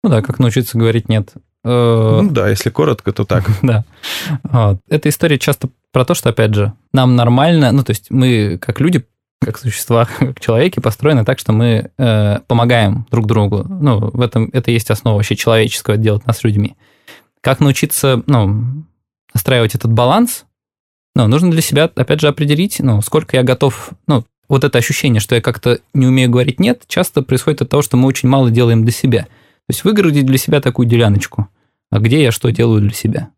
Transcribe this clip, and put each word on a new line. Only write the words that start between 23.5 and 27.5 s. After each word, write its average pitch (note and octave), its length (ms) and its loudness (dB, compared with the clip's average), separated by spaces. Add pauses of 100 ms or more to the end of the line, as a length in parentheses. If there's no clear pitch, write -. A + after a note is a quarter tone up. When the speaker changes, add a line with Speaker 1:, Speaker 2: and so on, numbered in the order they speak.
Speaker 1:
ну, B2 160 0 (260)
вот C3+ 140 2
это C#3 140 0
ощущение, A#2 420 0
что - 160 -2
я A2+ 60 2
как-то A#2+ 380 -2 (140)
не C3 140 2
умею B2+ 220 2
говорить B2 300 0
«нет», A3+ 280 0
часто - 340 -2
происходит C3 420 -2